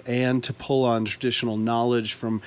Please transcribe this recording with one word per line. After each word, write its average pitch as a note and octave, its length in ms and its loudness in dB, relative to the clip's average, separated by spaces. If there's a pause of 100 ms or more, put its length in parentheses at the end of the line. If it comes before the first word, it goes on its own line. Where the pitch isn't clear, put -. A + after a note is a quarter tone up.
and B2+ 380 0
to - 80 -6
pull C3+ 320 0
on A2+ 200 2
traditional A#2 520 -2
knowledge A#2 580 2
from A2 320 -4